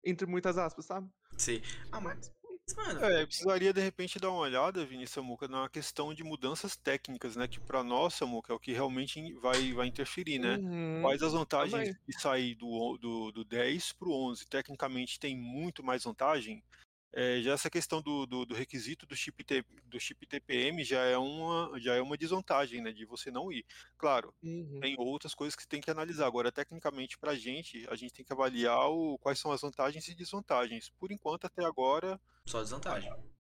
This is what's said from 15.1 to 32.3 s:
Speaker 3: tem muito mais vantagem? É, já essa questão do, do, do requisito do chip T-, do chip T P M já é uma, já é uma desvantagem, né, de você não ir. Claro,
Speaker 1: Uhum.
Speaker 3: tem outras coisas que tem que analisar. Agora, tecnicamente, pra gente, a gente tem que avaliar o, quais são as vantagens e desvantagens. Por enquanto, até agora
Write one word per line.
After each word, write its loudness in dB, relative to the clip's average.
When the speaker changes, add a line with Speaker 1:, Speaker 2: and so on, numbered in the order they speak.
Speaker 3:
tem -4
muito -6
mais 0
vantagem? 0
É, 2
já 4
essa 0
questão 0
do, -2
do, -4
do -6
requisito -6
do -10
chip -6
T-, 2
do -10
chip -8
T -4
P -2
M -2
já 4
é 6
uma, 0
já 2
é 4
uma -2
desvantagem, 2
né, -4
de -12
você -10
não -4
ir. -6
Claro, 2
Speaker 1:
Uhum. -8
Speaker 3:
tem 0
outras -2
coisas -4
que -16
tem -4
que -2
analisar. 0
Agora, 4
tecnicamente, -4
pra 0
gente, -8
a -2
gente -10
tem -18
que -4
avaliar 4
o, 0
quais 0
são -2
as 0
vantagens -2
e -12
desvantagens. -2
Por -6
enquanto, -4
até -4
agora 2